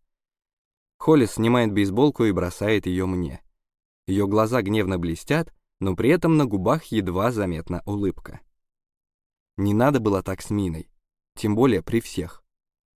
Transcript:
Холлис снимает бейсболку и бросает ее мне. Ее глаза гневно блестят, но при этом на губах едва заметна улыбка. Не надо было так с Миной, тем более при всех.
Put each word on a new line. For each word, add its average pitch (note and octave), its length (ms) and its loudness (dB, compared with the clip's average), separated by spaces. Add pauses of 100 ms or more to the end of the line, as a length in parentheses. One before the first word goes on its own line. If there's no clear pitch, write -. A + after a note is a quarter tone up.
(960)
Холлис D3 360 4
снимает A2+ 380 2
бейсболку G#2 540 2
и G#2+ 60 4
бросает F#2 560 -2
ее F#2 200 -2
мне. F2+ 340 -4 (680)
Ее G2 200 0
глаза A2 340 2
гневно G2 360 0
блестят, E2+ 560 -4 (260)
но F#2+ 160 -2
при A2 140 2
этом E3 280 4
на D3 80 4
губах G#2 400 0
едва G2 460 -2
заметна F2+ 540 -4
улыбка. G2+ 560 -6 (1160)
Не G2+ 160 0
надо B2+ 260 4
было G2+ 240 0
так F#2+ 180 -8
с - 80 -12
Миной, F2+ 400 -4 (460)
тем G#2+ 200 -2
более A2 260 2
при - 180 -2
всех. - 440 -10 (540)